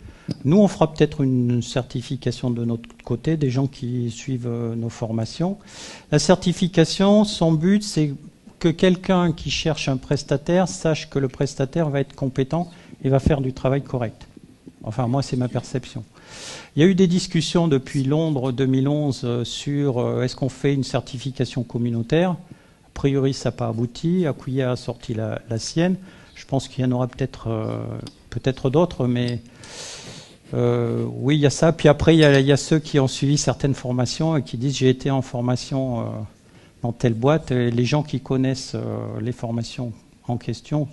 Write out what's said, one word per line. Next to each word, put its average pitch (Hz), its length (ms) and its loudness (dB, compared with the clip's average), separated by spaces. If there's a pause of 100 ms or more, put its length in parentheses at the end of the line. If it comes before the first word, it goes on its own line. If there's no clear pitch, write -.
(460)
Nous, 156 120 6
on 208 100 8
fera 160 260 2
peut-être 151 280 2
une 123 400 2
certification 127 880 -4
de 120 140 -4
notre 117 260 -4 (140)
côté, 156 340 -2
des 147 120 0
gens 135 180 0
qui 120 420 -4
suivent, 123 380 -6
euh, 117 280 -4
nos 117 140 -4
formations. 113 680 -4 (540)
La 151 80 4
certification, 185 1040 4
son 170 260 2
but, 185 320 4
c'est 151 300 -2 (460)
que 170 100 2
quelqu'un 180 640 2
qui 151 180 -8
cherche - 380 -2
un 135 80 0
prestataire 151 680 0
sache - 420 -2
que 143 100 -2
le 135 80 0
prestataire 143 640 -2
va 139 100 0
être - 160 -4
compétent 143 560 -2 (320)
et 135 60 0
va 135 100 6
faire 139 220 2
du 131 120 -2
travail 135 280 0
correct. 120 460 -6 (560)
Enfin, 117 240 -2
moi, 135 140 0
c'est 127 160 -4
ma 123 100 0
perception. 120 560 -6 (720)
Il 139 60 4
y 160 40 8
a - 20 8
eu 196 80 6
des 185 120 6
discussions 170 600 2
depuis 139 360 0
Londres 139 480 0
deux 131 140 0
mille 131 220 2
onze, 147 360 -2
euh, 120 200 -2
sur, 143 560 -2
euh, 120 240 0
est-ce 127 120 -2
qu'on 135 140 -2
fait 143 240 0
une 135 100 0
certification 127 800 -4
communautaire. 120 680 0
A - 640 -14
priori, 139 400 0
ça - 160 -2
n'a 113 60 -4
pas 120 120 -4
abouti. 143 580 -2
Acquia 131 460 -2
a 127 40 -2
sorti - 380 -8
la, 110 360 -4
la 113 100 -2
sienne. 180 380 0 (380)
Je - 100 -20
pense 135 220 -2
qu'il - 160 -4
y 127 40 2
en 127 40 2
aura 123 160 0
peut-être, - 400 -6
euh, 113 300 -4 (520)
peut-être 131 400 -2
d'autres, 151 380 2
mais, 123 340 -2 (1120)
euh, 120 520 0 (140)
oui, 131 160 2
il 147 60 2
y 143 40 6
a 135 60 6
ça. 165 220 4
Puis - 140 4
après, 147 280 6
il 165 40 8
y 156 60 10
a, 139 140 8
il 135 60 4
y 143 60 6
a 139 60 6
ceux 156 220 2
qui 151 200 0
ont 131 80 4
suivi 139 300 2
certaines 131 380 0
formations 127 600 -2
et 131 80 0
qui 127 140 -10
disent, « 131 200 -2
J'ai 131 120 4
été 131 220 2
en 135 100 0
formation, 123 800 -2
euh, 113 40 -4 (800)
dans 117 100 -2
telle 117 220 2
boîte. » 143 380 2
Et 123 180 2
les 120 160 2
gens 147 160 0
qui 147 180 -6
connaissent, 131 540 -2
euh, 110 480 -6
les 117 100 -4
formations 117 600 -6 (340)
en 123 100 -2
question 139 560 -4